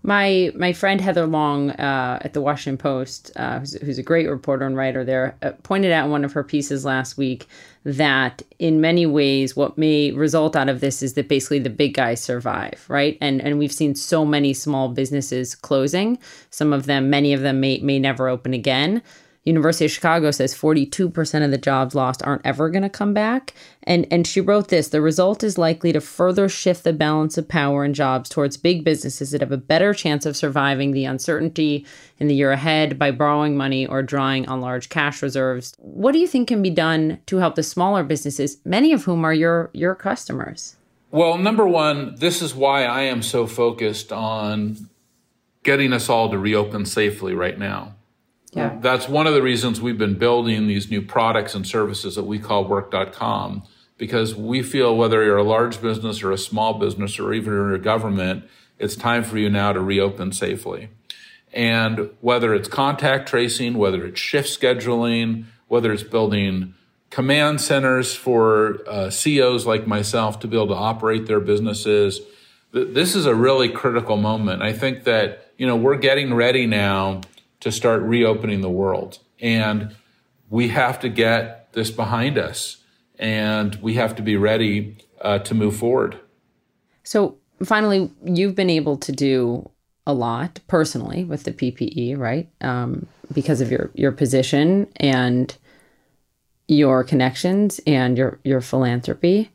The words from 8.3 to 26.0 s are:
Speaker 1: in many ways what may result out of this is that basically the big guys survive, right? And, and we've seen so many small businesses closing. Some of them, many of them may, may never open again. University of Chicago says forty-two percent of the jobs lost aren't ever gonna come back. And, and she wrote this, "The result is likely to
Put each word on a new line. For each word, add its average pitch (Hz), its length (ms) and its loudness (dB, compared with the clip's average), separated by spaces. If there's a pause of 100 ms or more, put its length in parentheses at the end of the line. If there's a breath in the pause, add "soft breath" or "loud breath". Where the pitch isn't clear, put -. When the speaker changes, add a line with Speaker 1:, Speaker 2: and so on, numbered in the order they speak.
Speaker 1:
in 160 220 2
many 165 260 4
ways 135 500 2
what 139 220 -2
may 151 340 2
result 156 440 0
out 139 140 2
of 127 100 -2
this 139 240 -2
is 127 120 -4
that 143 120 -2
basically 143 320 0
the 123 100 -2
big 117 240 0
guys 120 280 -2
survive, 120 680 -6
right? 143 320 0
And, 139 220 0
and 147 180 0
we've 147 120 0
seen 143 240 0
so 160 280 0
many 143 300 2
small 135 340 -2
businesses 127 680 -4
closing. 175 640 0 (320 loud breath)
Some 151 200 0
of 135 140 0
them, 139 240 0
many 143 240 4
of 135 80 0
them 135 180 0
may, 135 200 0
may 139 200 0
never 131 300 0
open 127 240 -4
again. 139 480 0 (420 soft breath)
University 160 420 4
of 151 60 2
Chicago 165 380 2
says 139 240 0
forty-two 156 560 0
percent 156 360 0
of 139 60 2
the 139 60 0
jobs 131 380 0
lost 127 260 0
aren't 143 240 -4
ever 139 240 0
gonna 196 200 0
come 202 240 -2
back. 220 400 -2 (300 loud breath)
And, 175 280 2
and 175 160 2
she 190 140 0
wrote 202 260 2
this, 156 220 2
"The 151 100 2
result 165 420 2
is 208 160 0
likely 165 360 2
to 156 80 2